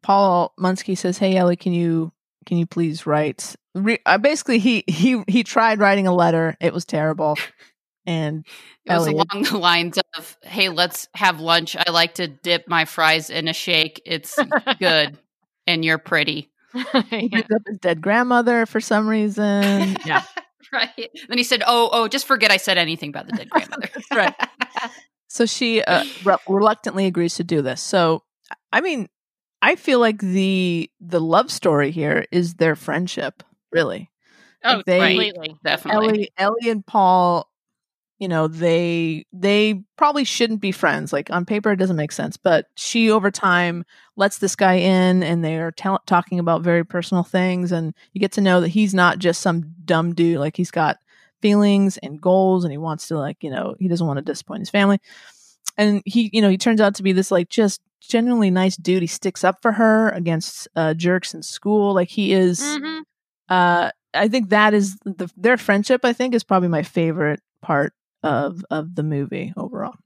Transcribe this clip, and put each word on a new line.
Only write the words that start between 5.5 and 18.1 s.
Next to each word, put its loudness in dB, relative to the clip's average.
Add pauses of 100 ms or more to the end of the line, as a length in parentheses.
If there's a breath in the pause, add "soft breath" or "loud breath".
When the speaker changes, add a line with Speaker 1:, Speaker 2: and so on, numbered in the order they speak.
Speaker 1:
writing 4
a 2
letter. 2
It 0
was -6
terrible. -2 (680 loud breath)
And -4 (400 loud breath)
Speaker 2:
It -4
was 2
Speaker 1:
Elliot 0
Speaker 2:
along -2
the -2
lines 0 (220)
of, -18
"Hey, -2
let's -2
have 0
lunch. 0
I -2
like 2
to -4
dip -4
my 2
fries 0
in -6
a -2
shake. -2
It's -8
Speaker 3:
<laughs> -2
Speaker 2:
good. 2 (520)
And 0
you're 2
pretty." -4 (220)
Speaker 1:
He -8
Speaker 3:
<laughs> -8
Yeah. -2
Speaker 1:
brings -4
up -2
his -10
dead -2
grandmother 2